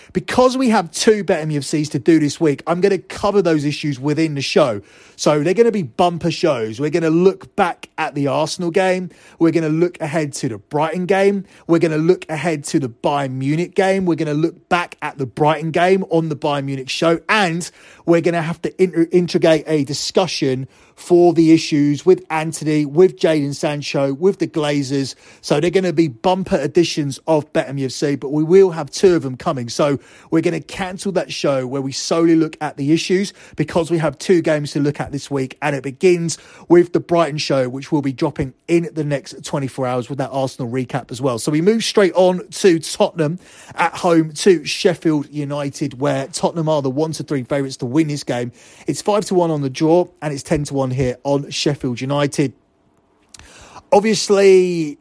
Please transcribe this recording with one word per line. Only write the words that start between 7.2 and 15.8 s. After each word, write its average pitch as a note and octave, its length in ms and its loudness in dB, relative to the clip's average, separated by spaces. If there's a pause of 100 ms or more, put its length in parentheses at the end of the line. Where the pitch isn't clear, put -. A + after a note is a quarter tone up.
back F3 400 -2
at D#3 180 -4
the C#3+ 120 -2
Arsenal D#3 440 -2
game. F#3 380 0 (300)
We're E3 140 4
gonna D#3+ 180 0
look E3+ 320 0
ahead D3+ 320 -4
to C3+ 160 -6
the G#2 80 -8
Brighton D#3+ 480 -4
game. G3 400 2 (200)
We're E3 120 4
gonna D#3+ 180 2
look E3+ 320 2
ahead D3+ 360 -4
to - 140 -2
the C3 120 -2
Bayern C#3+ 420 -2
Munich D3 420 -2
game. F#3+ 300 0
We're E3 120 0
gonna D3+ 260 -2
look - 260 -4
back F3 340 -2
at D3 160 -8
the C#3 80 -4
Brighton D3+ 440 0
game F#3 400 2